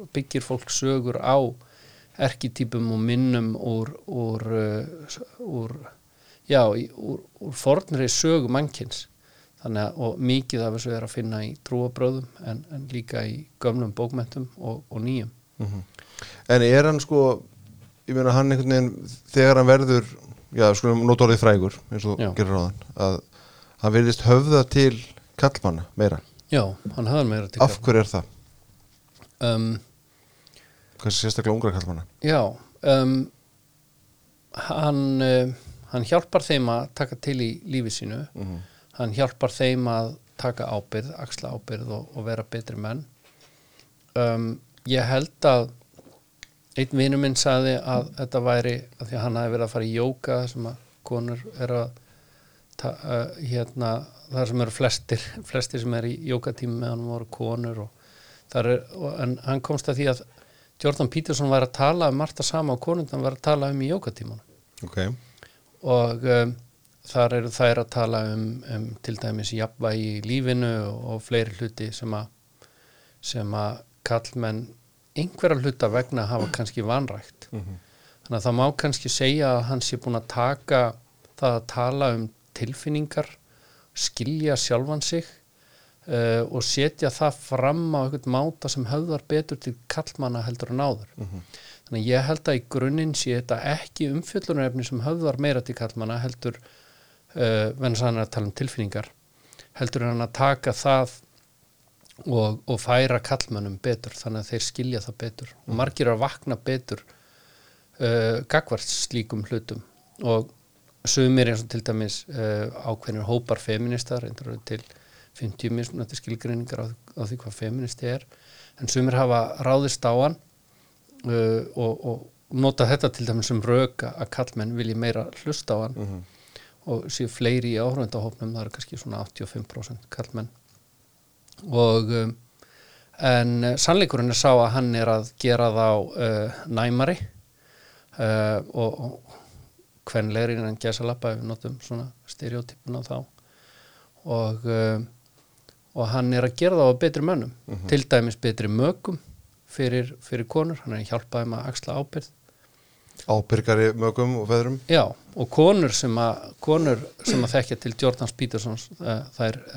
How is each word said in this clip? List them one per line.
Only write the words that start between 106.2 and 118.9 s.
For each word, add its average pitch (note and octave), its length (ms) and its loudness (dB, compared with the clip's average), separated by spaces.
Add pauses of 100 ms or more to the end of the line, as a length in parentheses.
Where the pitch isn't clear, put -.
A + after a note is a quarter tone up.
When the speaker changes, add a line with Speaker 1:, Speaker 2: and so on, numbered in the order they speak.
Speaker 1:
vakna C3+ 360 -2
betur, B2+ 460 -4 (960)
uh, A#2 480 2
gagnvart - 380 0
slíkum A2+ 600 -4
hlutum. A2 360 -8 (400)
Og A#2 280 2 (540)
sumir, B2+ 440 4
eins A2+ 140 0
og A#2 60 -14
til A#2 140 -6
dæmis, A2 460 -4
uh, A2 420 -4 (160)
ákveðnir A2 400 -6
hópar A#2+ 320 0
femínista, A#2+ 640 -4
reyndar A#2 280 -10
eru A2+ 160 -10
til A2 160 -8 (540)
fimmtíu A2 360 -6
mismunandi A#2 440 -6
skilgreiningar A#2 640 -8
á, A2+ 80 -6 (300)
á - 80 -6
því A2+ 140 -6
hvað G#2 160 -14
femínisti A#2+ 500 -6
er, B2+ 200 -4 (560)
en A#2+ 80 -6
sumir B2+ 260 2